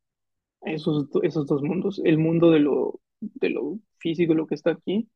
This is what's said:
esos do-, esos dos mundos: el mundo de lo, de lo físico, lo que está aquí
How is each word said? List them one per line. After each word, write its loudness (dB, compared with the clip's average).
esos -4
do-, 0
esos -2
dos 0
mundos: -4
el 4
mundo 4
de 6
lo, 0
de -4
lo -6
físico, 0
lo 0
que -6
está 0
aquí -4